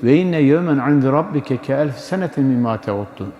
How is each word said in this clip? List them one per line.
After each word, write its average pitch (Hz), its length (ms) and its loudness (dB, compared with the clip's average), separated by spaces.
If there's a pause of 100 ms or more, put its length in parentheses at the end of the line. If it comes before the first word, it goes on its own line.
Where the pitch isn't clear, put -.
"Ve 123 120 6
inne 175 260 2
yevmen 143 500 2
inde 135 200 2
rabbike 147 460 -2
ke 135 160 -4
elf 139 240 -2
senetin 175 460 -4
mimma 120 380 0
teoddun." 101 580 -8